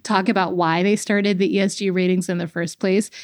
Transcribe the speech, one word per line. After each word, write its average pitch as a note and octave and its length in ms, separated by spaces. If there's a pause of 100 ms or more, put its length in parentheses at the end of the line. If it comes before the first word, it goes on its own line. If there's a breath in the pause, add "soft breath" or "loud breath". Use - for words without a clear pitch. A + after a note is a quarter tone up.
talk F#3+ 260
about F#3 280
why E3+ 260
they G3+ 140
started G#3 420
the F#3 180
E G3 40
S G3 140
G G3 160
ratings F#3 380
in F3 100
the E3+ 80
first E3+ 320
place, G3 320 (140 loud breath)